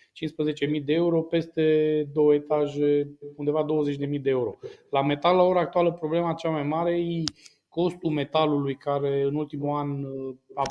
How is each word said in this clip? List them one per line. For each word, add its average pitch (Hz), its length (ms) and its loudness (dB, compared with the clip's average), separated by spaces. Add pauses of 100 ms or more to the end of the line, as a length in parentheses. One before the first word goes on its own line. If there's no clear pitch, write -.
(120)
cincisprezece 151 540 -4
mii 151 160 -2
de 139 120 0
euro, 165 280 2
peste 156 920 2
două 151 200 6
etaje 147 760 2 (260)
undeva 147 280 0
douăzeci 147 320 0
de 143 100 -4
mii 147 140 -2
de 135 100 0
euro. 123 280 0 (320)
La 139 140 0
metal, 147 320 2
la 185 80 6
ora 180 160 4
actuală, 175 320 2
problema 165 420 -2
cea - 160 -4
mai 156 140 -2
mare 170 340 0
e 170 260 -2 (460)
costul 170 420 -2
metalului, 147 640 0
care 139 460 -2
în 139 140 0
ultimul 147 420 -4
an, 143 260 -4
uh, 135 320 -10 (180)
a 139 180 -4